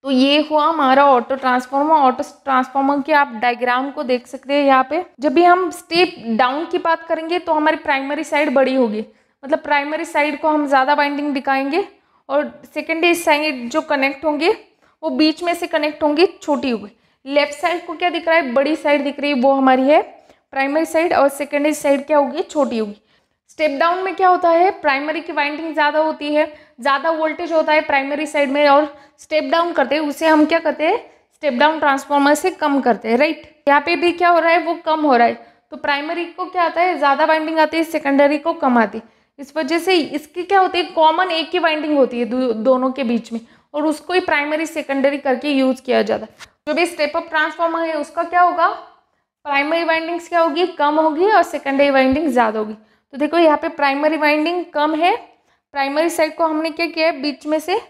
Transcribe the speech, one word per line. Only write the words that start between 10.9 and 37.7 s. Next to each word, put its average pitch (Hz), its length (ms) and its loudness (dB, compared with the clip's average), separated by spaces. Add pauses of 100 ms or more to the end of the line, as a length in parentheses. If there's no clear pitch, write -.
binding 285 400 -2
दिखाएंगे 277 500 -2 (460)
और 277 220 -2 (220)
secondary 330 420 0
side 294 540 -2
जो 302 140 -2
connect 277 420 -2
होंगे 311 300 0 (480)
वो 320 80 -2
बीच 302 320 0
में 349 100 -2
से 339 140 -6
connect 302 360 -2
होंगे, 302 220 4 (160)
छोटी 277 280 -2
होगी। 208 220 -6 (340)
Left 294 280 0
side 339 320 -4
को 339 80 -10
क्या 349 160 -2
दिख 339 180 -4
रहा 330 80 2
है, 277 180 0
बड़ी 285 220 2
side 294 280 0
दिख 285 160 -6
रही 285 120 -2
है, 277 80 0
वो 269 140 4
हमारी 262 300 4
है 302 180 6 (520)
primary 277 320 -2
side 330 280 0
और 277 160 4
secondary 285 440 -2
side 285 320 0
क्या 302 120 2
होगी, 277 260 0
छोटी 240 340 -2
होगी। 208 180 -6 (540)
Step 302 300 -2
down 349 240 -2
में 381 120 -4
क्या 381 120 2
होता 359 220 4
है, 339 220 4
Primary 302 500 -2
की 339 120 -12
winding 302 400 -4
ज़्यादा 294 260 2
होती 302 340 -2
है, 302 120 2 (360)
ज़्यादा 277 300 0
voltage 311 420 -4
होता 320 200 2
है 311 80 4
primary 294 440 -2
side 285 260 -2
में 294 160 2
और 294 260 4 (260)
step 302 320 -4
down 339 220 0
करते 269 220 0
हैं, 320 60 -2
उसे 302 260 -2
हम 311 180 6
क्या 330 140 0
करते 302 240 -2
हैं, 381 140 2 (360)
Step 285 200 -4
down 302 260 2
transformer 285 560 2
से 349 160 -2
कम 285 300 0
करते 233 280 0
हैं, 233 80 2
right। 311 280 0 (220)
यहाँ 285 140 4
पे 339 140 0
भी 339 160 0
क्या 349 180 2
हो 339 100 4
रहा 330 120 2
है, 349 80 4
वो 330 140 -4 (120)
कम 311 160 0
हो 285 140 4
रहा 233 120 4
है। 233 100 -2 (340)
तो 302 60 -16
primary 311 500 -4
को 359 180 -10
क्या 359 180 -2
आता 320 180 0
है, 349 160 0
ज़्यादा 277 280 2
winding 311 340 0
आती 311 180 2